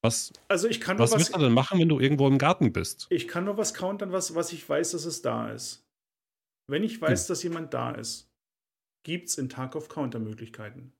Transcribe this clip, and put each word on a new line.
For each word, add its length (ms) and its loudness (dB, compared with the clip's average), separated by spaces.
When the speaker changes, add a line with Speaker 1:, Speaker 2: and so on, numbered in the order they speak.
Speaker 1:
Was, 300 0
Speaker 2:
also 200 2
ich 140 0
kann 160 -2
nur 60 8
Speaker 1:
was 100 6
Speaker 2:
was 60 6
Speaker 1:
willst 160 2
du 40 0
denn 140 6
machen, 260 4
wenn 100 6
du 100 4
irgendwo 280 4
im 100 6
Garten 360 4
bist? 360 -6
Speaker 2:
Ich 180 0
kann 180 -4
nur 120 -4
was 160 -2
countern, 380 -6
was, 240 -2
was 180 -2
ich 140 -16
weiß, 240 0
dass 140 -6
es 180 -6
da 280 -2
ist. 360 -12
Wenn 140 0
ich 180 -4
weiß, 260 2
Speaker 1:
Hm. 40 -
Speaker 2:
dass 120 -4
jemand 300 -6
da 180 -4
ist, 400 -12
gibt's 340 -6
in 120 -4
Tarkov 400 -10
Countermöglichkeiten. 1080 -10